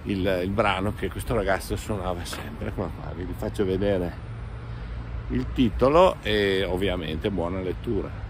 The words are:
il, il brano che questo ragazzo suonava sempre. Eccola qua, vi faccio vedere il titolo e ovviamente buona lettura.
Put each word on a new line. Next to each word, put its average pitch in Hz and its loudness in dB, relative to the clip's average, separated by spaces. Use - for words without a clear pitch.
il, 95 0
il 95 0
brano 101 2
che 95 -4
questo - -4
ragazzo 95 0
suonava 92 -4
sempre. - -8
Eccola 98 -4
qua, - -8
vi 85 -6
faccio 107 -2
vedere 95 2
il 123 0
titolo 139 6
e 101 4
ovviamente 90 0
buona 92 -2
lettura. - -4